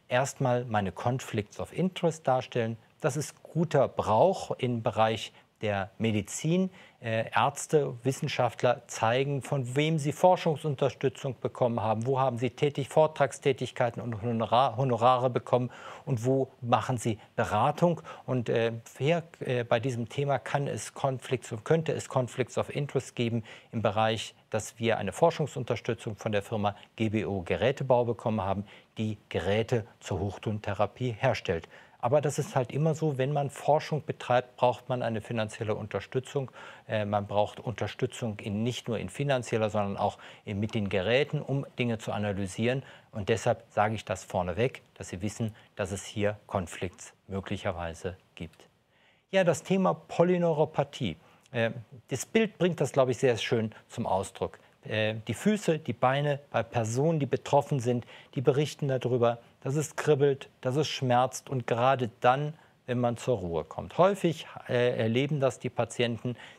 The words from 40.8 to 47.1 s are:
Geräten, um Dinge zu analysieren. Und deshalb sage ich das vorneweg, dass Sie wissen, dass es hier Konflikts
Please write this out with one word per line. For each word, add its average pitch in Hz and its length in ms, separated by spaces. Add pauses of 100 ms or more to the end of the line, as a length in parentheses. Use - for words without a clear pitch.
Geräten, 127 520
um 139 240 (100)
Dinge 117 220
zu - 140
analysieren. 104 720 (260)
Und 107 180
deshalb 113 420
sage 107 260
ich - 80
das 95 180
vorneweg, 92 600 (120)
dass 95 140
Sie 92 140
wissen, 107 340 (180)
dass 95 160
es 98 140
hier 104 320 (100)
Konflikts - 680 (120)